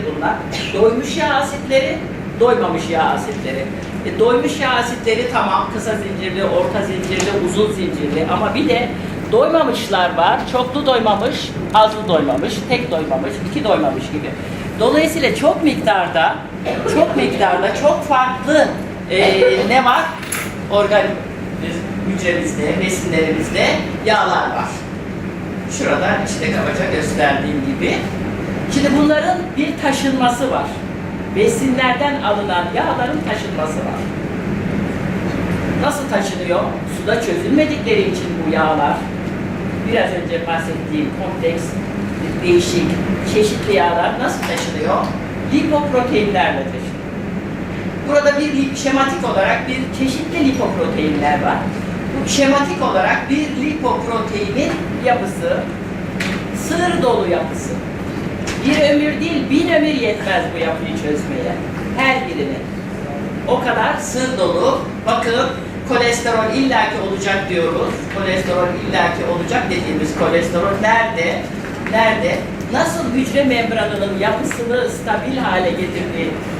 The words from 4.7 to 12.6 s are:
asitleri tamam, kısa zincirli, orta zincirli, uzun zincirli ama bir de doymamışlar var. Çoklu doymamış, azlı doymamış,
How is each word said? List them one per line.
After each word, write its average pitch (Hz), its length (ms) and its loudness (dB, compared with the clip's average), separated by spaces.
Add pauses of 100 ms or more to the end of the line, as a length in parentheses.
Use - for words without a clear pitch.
asitleri 240 640 0
tamam, 196 420 0
kısa 220 220 -4
zincirli, 190 480 -4
orta 196 380 0
zincirli, 190 480 -2 (160)
uzun 208 260 2
zincirli 156 600 -2
ama 202 220 0
bir 302 140 2
de 240 200 2 (440)
doymamışlar 240 840 2
var. 208 240 4 (120)
Çoklu 254 340 0
doymamış, 226 500 2 (380)
azlı 214 340 4
doymamış, 143 460 2 (140)